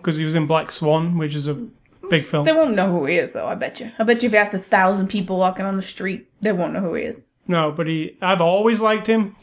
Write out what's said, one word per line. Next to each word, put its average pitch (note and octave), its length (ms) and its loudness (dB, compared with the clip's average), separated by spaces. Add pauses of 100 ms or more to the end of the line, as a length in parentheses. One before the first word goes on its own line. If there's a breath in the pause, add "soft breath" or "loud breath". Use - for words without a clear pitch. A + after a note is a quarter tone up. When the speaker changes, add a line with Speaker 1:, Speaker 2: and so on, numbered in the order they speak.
Speaker 1:
'cause E3 140 0
he D#3+ 80 -2
was D#3 100 -2
in D#3 120 2
Black D#3 260 0
Swan, E3 440 0
which D3+ 200 -2
is C#3+ 100 -4
a D3 80 -2 (560)
big D#3+ 120 2
film. D3+ 220 -2
Speaker 2:
They D#4+ 80 4
won't D#4 220 4
know F#3+ 160 2
who F3 160 0
he C3 100 0
is, D3 180 0
though, F2 120 -4
I - 80 -4
bet - 240 -8
you. A#3 200 -12
I A3+ 40 0
bet A#3 200 2
you A#3+ 60 2
if G3+ 40 0
you G#3 60 4
asked G#3 160 0
a F#3 40 -2
thousand F#3+ 500 2
people F#3+ 300 -2
walking F#3 260 0
on G3 120 -4
the F#3+ 60 -4
street, - 440 -8 (140)
they G#3+ 120 0
won't F#3+ 200 -2
know F3 80 -4
who F3 140 -2
he - 100 -4
is. - 240 -10 (180)
Speaker 1:
No, E3 240 2
but D#3 160 -4
he, D#3+ 340 -4
I've F#3 200 2
always G#3 400 4
liked G#3+ 260 0
him. A3 360 0